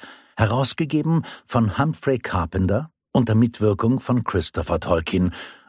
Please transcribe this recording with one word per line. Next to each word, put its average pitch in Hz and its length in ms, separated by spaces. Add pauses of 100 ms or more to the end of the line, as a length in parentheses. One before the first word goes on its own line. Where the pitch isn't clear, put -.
(360)
herausgegeben 151 840 (240)
von 110 320
Humphrey 139 420
Carpenter 92 720 (220)
unter 117 220
Mitwirkung 113 680
von 123 240
Christopher 85 560
Tolkien, 90 520 (360)